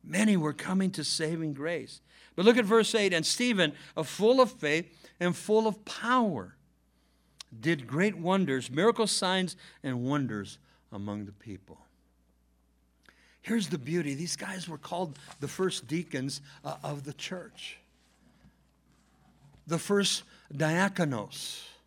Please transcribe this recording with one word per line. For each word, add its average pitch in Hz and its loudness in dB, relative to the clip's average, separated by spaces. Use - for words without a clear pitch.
Many 202 2
were 151 0
coming 190 0
to 165 -6
saving 160 -2
grace. 151 -8
But 180 4
look 233 10
at 233 4
verse 214 6
eight. 202 4
"And 160 2
Stephen, 196 2
uh, 160 -2
full 233 4
of 254 6
faith 156 -2
and 175 2
full 220 2
of 214 -2
power, 208 -2
did 135 0
great 170 2
wonders," 165 0
miracle 208 2
signs 185 0
and 123 -2
wonders 117 -2
among 104 -8
the 101 -14
people. 98 -18
Here's 208 -2
the 170 -2
beauty. 147 -2
These 165 -6
guys 190 -10
were 156 -10
called 170 -6
the 139 -6
first 180 -4
deacons, 143 -4
uh, 143 -8
of 147 -8
the 143 -12
church. - -14
The 160 -2
first 202 0
diakonos. 160 0